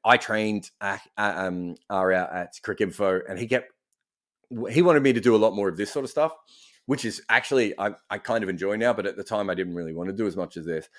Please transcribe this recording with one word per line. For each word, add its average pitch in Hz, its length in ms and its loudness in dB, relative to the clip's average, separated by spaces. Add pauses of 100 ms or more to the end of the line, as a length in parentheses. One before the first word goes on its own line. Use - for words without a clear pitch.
I 120 140 8
trained 107 540 -2 (100)
Ak-, 98 380 -8
uh, 104 180 0
um, 90 400 -4 (140)
Aria 95 420 2
at 90 220 -8 (100)
Cricinfo, 95 640 0
and 92 100 -8
he 117 80 -6
kept, 127 240 -2 (1000)
he 156 120 4
wanted 156 200 6
me 135 100 6
to 117 80 2
do 113 160 6
a - 20 6
lot 107 160 4
more 101 140 0
of 82 80 -4
this 101 160 -4
sort 139 120 -4
of 123 60 -10
stuff, 156 220 0 (540)
which 131 180 -2
is 107 240 -6
actually, 120 500 2
I, 101 120 0 (180)
I 104 100 -6
kind 117 240 -2
of 95 80 -4
enjoy 95 240 -2
now, 117 180 2
but 98 140 -2
at 98 100 -6
the 101 60 -10
time 104 260 -4
I 92 60 -2
didn't 87 220 -4
really 80 180 -8
want 87 140 -6
to 98 80 -6
do 107 100 -2
as 92 100 -4
much 87 200 -8
as 82 80 -10
this. 80 240 -6 (100)